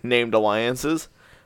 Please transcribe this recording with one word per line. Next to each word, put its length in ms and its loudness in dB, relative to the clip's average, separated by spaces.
named 300 0
alliances, 760 0